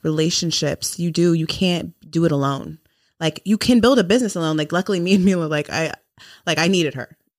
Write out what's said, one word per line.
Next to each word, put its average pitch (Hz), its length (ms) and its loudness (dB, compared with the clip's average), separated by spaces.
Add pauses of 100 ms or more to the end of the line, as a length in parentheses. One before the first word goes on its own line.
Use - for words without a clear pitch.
relationships. 160 960 -2
You 170 120 -2
do, 170 220 2
you 160 140 0
can't 175 480 -2 (160)
do 165 160 2
it 156 60 2
alone. 139 460 -2 (420)
Like, 160 260 -4
you 208 100 2
can 247 240 4
build 208 180 4
a 170 60 4
business 208 320 0
alone. 160 220 0
Like, 151 140 -4
luckily 185 280 0
me 180 140 2
and 185 100 4
Mila, 180 220 2
like, 151 240 -4
I, 156 240 -4 (520)
like, 156 120 0
I 165 100 4
needed 175 240 2
her. 131 240 -12 (220)